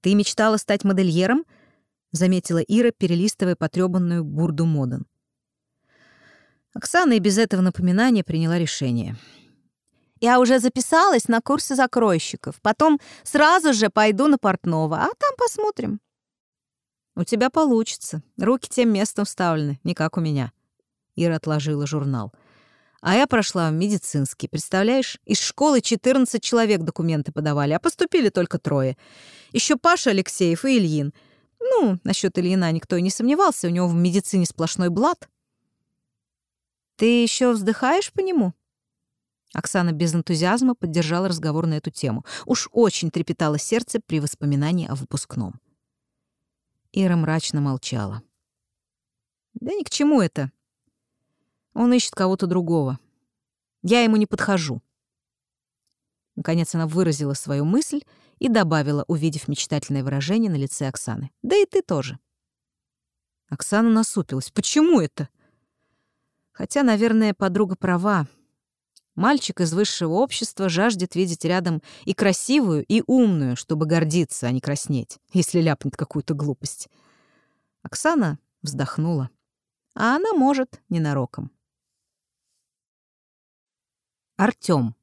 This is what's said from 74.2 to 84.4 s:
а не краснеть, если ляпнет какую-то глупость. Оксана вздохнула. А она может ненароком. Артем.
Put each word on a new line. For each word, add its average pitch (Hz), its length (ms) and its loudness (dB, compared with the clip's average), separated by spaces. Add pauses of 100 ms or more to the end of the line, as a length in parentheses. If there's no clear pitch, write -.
а 120 40 0
не 131 80 0
краснеть, 143 600 -6 (140)
если 175 280 2
ляпнет 151 340 -2
какую-то - 380 -6
глупость. - 560 -6 (920)
Оксана 240 560 0 (240)
вздохнула. 143 640 -4 (640)
А 240 220 0
она 415 180 0
может 269 560 0
ненароком. 147 600 -4 (2750)
Артем. 151 680 0